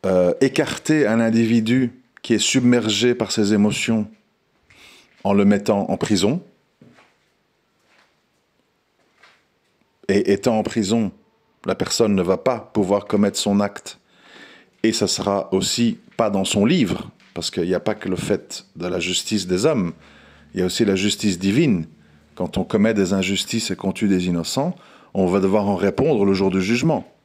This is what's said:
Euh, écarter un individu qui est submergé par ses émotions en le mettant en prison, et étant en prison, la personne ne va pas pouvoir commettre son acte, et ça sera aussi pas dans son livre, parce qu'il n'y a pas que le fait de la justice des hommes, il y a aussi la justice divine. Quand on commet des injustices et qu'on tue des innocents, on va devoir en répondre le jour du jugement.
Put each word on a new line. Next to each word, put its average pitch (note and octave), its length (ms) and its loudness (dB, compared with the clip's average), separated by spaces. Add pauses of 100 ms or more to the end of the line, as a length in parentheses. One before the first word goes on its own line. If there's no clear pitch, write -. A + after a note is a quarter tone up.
Euh, F2+ 340 2
écarter - 680 0
un A2+ 120 2
individu A#2 720 2 (300)
qui - 120 0
est G#2 60 2
submergé A#2+ 760 2
par A#2 180 -2
ses G#2 200 2
émotions G#2 560 0 (1160)
en G2+ 80 0
le G2+ 100 4
mettant G2+ 460 2
en F#2+ 80 -2
prison, A2 440 0 (3750)
et F#2+ 240 2
étant A2 260 2
en G#2+ 60 0
prison, G#2+ 480 -2 (540)
la F2 100 -2
personne G#2 400 0
ne F#2+ 60 2
va F2+ 160 0
pas B2 220 -2
pouvoir G2+ 480 -2
commettre G2+ 300 0
son G2+ 220 0
acte, - 400 -6 (840)
et A2 100 2
ça G#2 140 0
sera - 460 -2
aussi G#2+ 460 0 (160)
pas A2 140 0
dans F#2+ 160 -2
son G2+ 200 0
livre, B2+ 460 0 (220)
parce - 180 -8
qu'il F2+ 120 -2
n'y F2+ 120 0
a E2+ 60 -2
pas G#2+ 140 -2
que - 120 -12
le F#2 80 -2
fait - 500 -6 (120)
de F2 100 -8
la F2+ 140 -4
justice F2+ 460 -4
des F#2 180 0
hommes, G#2+ 260 0 (640)
il F#2 80 -4
y - 20 2
a - 20 0
aussi G#2 200 0
la G2 100 2
justice F#2+ 420 -2
divine. G2 500 0 (480)
Quand - 220 -6
on F2+ 60 -2
commet A2 300 2
des G2 180 0
injustices G2 580 -2
et F#2+ 60 -4
qu'on F#2+ 160 -6
tue G#2 160 -2
des F#2 200 2
innocents, F2+ 480 -2 (380)
on F#2+ 120 2
va F#2+ 160 2
devoir F#2+ 260 2
en G2+ 80 0
répondre G2+ 480 0
le G2 100 2
jour F#2+ 180 0
du F#2+ 100 0
jugement. A#2+ 500 -2 (140)